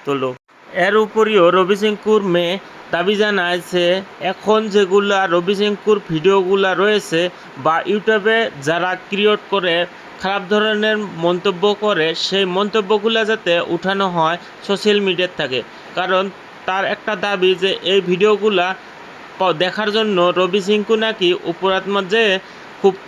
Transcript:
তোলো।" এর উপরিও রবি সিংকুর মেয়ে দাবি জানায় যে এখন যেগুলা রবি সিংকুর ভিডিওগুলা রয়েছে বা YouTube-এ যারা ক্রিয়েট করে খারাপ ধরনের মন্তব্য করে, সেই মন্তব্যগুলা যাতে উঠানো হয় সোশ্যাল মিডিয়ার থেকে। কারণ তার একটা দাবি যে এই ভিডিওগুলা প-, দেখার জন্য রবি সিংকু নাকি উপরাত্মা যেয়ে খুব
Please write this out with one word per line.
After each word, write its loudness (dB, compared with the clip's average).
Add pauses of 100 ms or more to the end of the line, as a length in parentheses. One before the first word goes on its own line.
তোলো।" -4 (380)
এর 0
উপরিও 4
রবি 4
সিংকুর 0
মেয়ে 0 (320)
দাবি 0
জানায় 0 (120)
যে 2 (180)
এখন 0
যেগুলা 2
রবি 0
সিংকুর 0
ভিডিওগুলা 2
রয়েছে 0 (280)
বা 0
YouTube-এ 0 (120)
যারা -2
ক্রিয়েট 0 (100)
করে 0 (340)
খারাপ -4
ধরনের 0
মন্তব্য 0
করে, 0
সেই -2
মন্তব্যগুলা 0
যাতে 0
উঠানো -2
হয় 0 (280)
সোশ্যাল 0
মিডিয়ার -2
থেকে। -4 (320)
কারণ -2 (360)
তার -2
একটা -4
দাবি 0
যে -2
এই 2
ভিডিওগুলা 2 (640)
প-, 2
দেখার -2
জন্য 2
রবি 0
সিংকু 0
নাকি 0 (100)
উপরাত্মা -2
যেয়ে 0 (440)
খুব 4 (140)